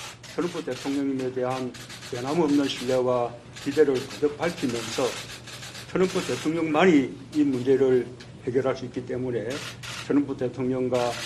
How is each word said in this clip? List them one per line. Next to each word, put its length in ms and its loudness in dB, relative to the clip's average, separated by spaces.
트럼프 300 -4
대통령님에 680 -2
대한 400 -2
변함없는 600 2
신뢰와 600 2
기대를 320 4
거듭 440 -2
밝히면서 680 -2
트럼프 360 2
대통령만이 920 4
이 80 6
문제를 640 4
해결할 320 2
수 80 -8
있기 200 -8
때문에 440 -4
트럼프 300 2
대통령과 600 0